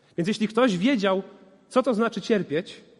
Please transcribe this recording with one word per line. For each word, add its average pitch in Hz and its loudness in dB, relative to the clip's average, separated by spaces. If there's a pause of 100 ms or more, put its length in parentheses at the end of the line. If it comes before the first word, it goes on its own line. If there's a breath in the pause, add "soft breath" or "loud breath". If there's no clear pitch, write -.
(180 soft breath)
Więc 170 -2
jeśli 214 -2
ktoś 220 2
wiedział, 196 0 (460)
co 254 2
to 254 0
znaczy 214 -2
cierpieć, 180 -2 (160)